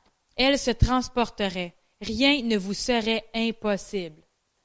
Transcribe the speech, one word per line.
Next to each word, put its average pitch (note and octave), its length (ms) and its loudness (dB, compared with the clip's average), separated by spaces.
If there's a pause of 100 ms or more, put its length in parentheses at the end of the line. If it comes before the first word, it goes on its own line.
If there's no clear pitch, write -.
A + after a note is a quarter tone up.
(360)
Elle C4+ 220 4
se B3+ 120 0
transporterait. G3+ 1040 0 (260)
Rien A#3+ 420 2
ne A3+ 140 2
vous G3 180 -4
serait A3+ 500 0 (100)
impossible. G#3 840 -4 (480)